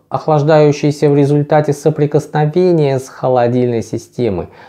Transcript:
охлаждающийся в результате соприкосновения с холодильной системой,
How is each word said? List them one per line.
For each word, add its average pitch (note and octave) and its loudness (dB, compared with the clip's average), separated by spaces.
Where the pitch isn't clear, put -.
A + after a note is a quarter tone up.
охлаждающийся D3+ 2
в C#3+ 2
результате D3 0
соприкосновения D3+ 0
с C3 -10
холодильной B2 0
системой, G#2+ -6